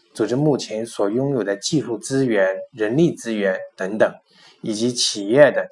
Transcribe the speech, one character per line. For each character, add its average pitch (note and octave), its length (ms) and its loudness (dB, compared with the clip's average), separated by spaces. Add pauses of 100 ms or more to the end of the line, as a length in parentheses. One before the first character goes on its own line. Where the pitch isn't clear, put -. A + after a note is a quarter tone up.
(140)
组 A2 120 -2
织 A2+ 120 0
目 D3 180 2
前 A2 300 -6
所 G#2+ 240 -4
拥 C3 220 -2
有 B2 120 -2
的 G2+ 140 -2
技 - 240 -2
术 A2+ 160 -6
资 C3+ 280 -2
源、 G2 300 2 (160)
人 A2 240 -2
力 D#3+ 160 4
资 A2+ 220 -6
源 G2 260 0 (160)
等 G2 220 -6
等， D3+ 160 4 (480)
以 A2+ 120 -6
及 A#2 200 -2
企 G#2 340 -4
业 C3 240 8
的 G2 200 -2